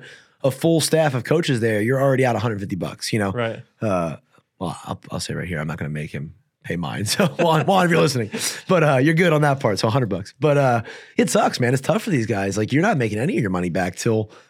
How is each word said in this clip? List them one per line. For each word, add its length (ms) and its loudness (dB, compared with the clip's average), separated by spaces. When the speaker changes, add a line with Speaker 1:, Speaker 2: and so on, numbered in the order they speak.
Speaker 1:
a 80 2
full 320 2
staff 320 2
of 120 -2
coaches 340 2
there, 220 2
you're 200 0
already 240 4
out 120 2
a 20 -4
hundred 220 -2
fifty 160 -6
bucks, 360 -8
you 60 2
know? 120 0
Speaker 2:
Right. 300 -4
Speaker 1:
Uh, 340 0
well, 260 -6
I'll, 140 -10
I'll 80 -6
say 160 -8
right 120 -6
here, 120 -6
I'm 80 -6
not 100 -6
gonna 120 -8
make 220 -8
him 220 -10
pay 140 -6
mine. 280 -6
<laughs> 0 -
So 220 2
Juan, 380 2
Juan, 200 4
if 60 2
you're 100 2
listening, 300 0
but, 140 4
uh, 140 4
you're 160 4
good 200 4
on 80 4
that 180 2
part. 200 0
So 100 0
a 20 0
hundred 160 0
bucks. 320 -6
But, 180 2
uh, 240 2
it 120 2
sucks, 300 2
man. 140 2
It's 80 0
tough 220 0
for 80 -6
these 140 2
guys. 320 -2
Like, 140 -2
you're 100 2
not 160 2
making 220 0
any 160 -2
of 60 0
your 100 0
money 180 -2
back 280 -2
till 340 0